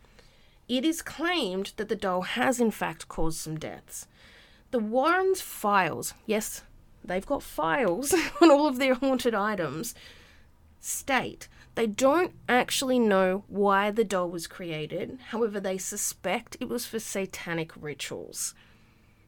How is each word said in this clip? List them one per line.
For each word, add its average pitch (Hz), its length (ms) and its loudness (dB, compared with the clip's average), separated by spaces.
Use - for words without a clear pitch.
It 247 180 0
is 320 160 0
claimed 254 760 -2
that 214 140 -6
the 220 60 -2
doll 185 260 0
has, 240 380 0
in 226 120 4
fact, 170 380 -6
caused 160 300 0
some 156 200 -6
deaths. - 480 -12
The 247 80 0
Warrens' 320 640 2
files, 180 720 0
yes, - 380 -4
they've 185 220 -4
got - 180 -4
files 285 720 0
<laughs> - 140 -10
on 339 80 12
all 285 180 8
of 254 100 0
their 262 160 4
haunted 247 420 2
items, 185 580 -2
state - 680 -4
they 233 120 0
don't 269 460 2
actually 254 500 2
know 190 480 4
why 202 420 2
the 220 140 0
doll 180 260 -2
was 170 180 -8
created. 175 680 -8
However, 214 320 -2
they 190 160 -2
suspect 208 840 -6
it 247 80 -6
was 240 180 -6
for 226 140 -8
satanic 175 800 -6
rituals. - 720 -8